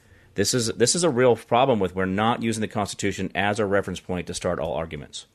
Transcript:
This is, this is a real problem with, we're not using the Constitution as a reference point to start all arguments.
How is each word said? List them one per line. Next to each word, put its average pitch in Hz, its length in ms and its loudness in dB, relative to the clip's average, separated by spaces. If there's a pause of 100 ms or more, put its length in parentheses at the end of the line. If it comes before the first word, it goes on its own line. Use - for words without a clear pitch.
(360)
This 98 180 0
is, 120 200 0
this 113 200 4
is 175 100 0
a 175 60 4
real 123 260 6
problem 120 440 2
with, 90 160 -2
we're 95 100 0
not 110 380 0
using 110 180 -2
the 104 60 -2
Constitution 98 680 -4
as 101 240 0
a 113 80 0
reference 95 340 -2
point 87 280 -6
to 90 80 -8
start 87 240 -2
all 78 160 -2
arguments. 78 600 -8